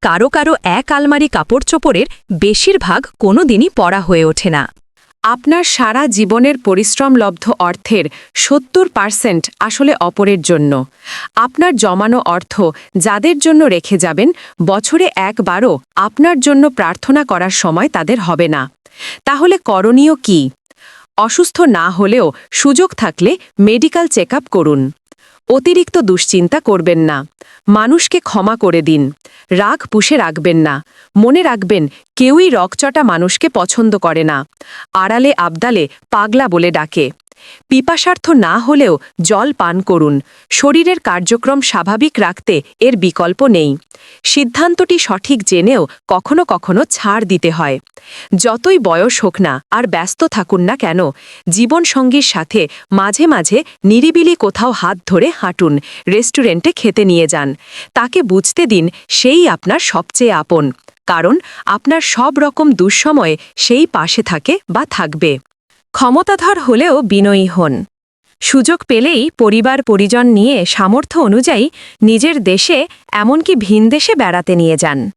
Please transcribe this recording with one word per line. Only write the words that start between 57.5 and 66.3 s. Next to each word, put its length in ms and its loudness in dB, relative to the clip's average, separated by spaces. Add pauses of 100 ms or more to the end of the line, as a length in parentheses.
তাকে 300 0
বুঝতে 420 0
দিন 240 0 (180)
সেই 400 2
আপনার 320 -2
সবচেয়ে 520 -2
আপন, 400 -2 (360)
কারণ 300 0 (280)
আপনার 360 -2
সব 360 0
রকম 340 0
দুঃসময়ে 680 0 (180)
সেই 300 2
পাশে 380 -4
থাকে 360 -4 (100)
বা 200 -2
থাকবে। 500 -2 (520)
ক্ষমতাধর 680 0